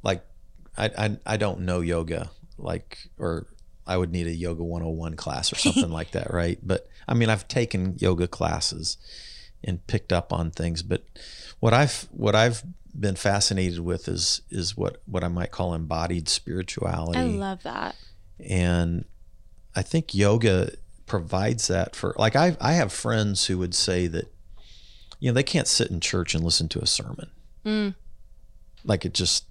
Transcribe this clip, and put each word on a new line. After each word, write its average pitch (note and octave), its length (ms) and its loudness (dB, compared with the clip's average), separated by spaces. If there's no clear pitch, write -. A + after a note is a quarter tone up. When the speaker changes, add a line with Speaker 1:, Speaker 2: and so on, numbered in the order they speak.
Speaker 1:
like, F#2+ 220 0
I, G#2+ 200 0
I, G#2+ 220 0
I - 20 0
don't G2 240 -2
know F2+ 200 0
yoga, E2 500 -2
like, - 500 -8
or E2 280 -4
I F#2 100 0
would F2+ 160 2
need F2 160 0
a E2 60 -2
yoga E2+ 280 -4
one E2+ 200 -4
oh E2 80 -2
one D#2+ 260 -4
class - 360 -4
or - 40 -6
something - 340 2
Speaker 2:
<laughs> D#2+ 100 -4
Speaker 1:
like - 120 -6
that, - 200 -2
right? F2 300 0
But, - 260 -2
I A#2+ 60 2
mean, A#2 140 6
I've G#2+ 200 0
taken F#2+ 500 0
yoga F2+ 300 4
classes D#2+ 680 -2
and F2+ 220 -4
picked - 260 0
up F2 200 0
on E2 200 -2
things. E2 300 -2
But F2 220 -2
what A#2 160 4
I've, C3+ 380 4
what G#2+ 240 2
I've A2+ 260 4
been G2+ 180 0
fascinated F#2+ 640 2
with E2+ 260 -2
is, E2+ 440 -2
is F#2 260 -4
what, - 300 -4
what F2+ 180 -2
I F2 40 0
might F2 220 -2
call F2+ 240 -2
embodied E2 540 -2
spirituality. E2+ 880 -2
Speaker 2:
I B3+ 60 0
love G3 400 -2
that. - 320 -6
Speaker 1:
And F2 640 2
I F#2+ 60 0
think - 320 -2
yoga G2+ 560 6
provides G2 600 0
that F2+ 280 0
for, F#2+ 220 -4
like, A2 180 4
I, E3+ 240 6
I C3+ 120 4
have D3 200 2
friends G#2+ 540 0
who F#2 120 0
would F2+ 160 -2
say F2+ 340 2
that, D#2+ 220 -4
you C3 100 2
know, A#2 40 4
they C3 80 4
can't - 260 2
sit - 220 2
in E2+ 100 -2
church - 340 0
and D#2+ 100 2
listen E2 260 2
to - 100 -2
a - 60 0
sermon. - 440 -4
Speaker 2:
Mm. G#3+ 300 0
Speaker 1:
Like, G2+ 200 2
it F2 100 -2
just - 360 0